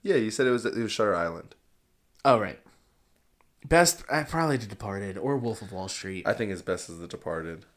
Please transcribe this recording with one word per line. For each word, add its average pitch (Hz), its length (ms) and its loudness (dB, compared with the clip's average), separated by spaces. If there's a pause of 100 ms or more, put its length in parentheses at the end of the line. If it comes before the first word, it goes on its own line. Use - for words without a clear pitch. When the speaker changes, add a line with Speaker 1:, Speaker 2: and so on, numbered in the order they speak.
Speaker 1:
Yeah, 196 140 2
you 110 160 2
said 131 160 2
it 123 40 6
was, 120 140 2
it - 100 -2
was 113 160 -2
Shutter 104 240 2
Island. 85 380 -4 (720)
Speaker 2:
Oh, 127 140 8
right. 92 200 -4 (1040)
Best, 170 440 6
I 151 140 0
probably 160 340 0
The 110 100 -4
Departed 98 500 -8
or 139 200 -2
Wolf 117 240 -4
of 101 120 -14
Wall 92 160 -8
Street. 95 380 -8
Speaker 1:
I 104 60 2
think 107 180 -2
his 90 100 -6
best - 280 -4
is 85 100 -14
The 85 80 -12
Departed. 82 580 -8 (120)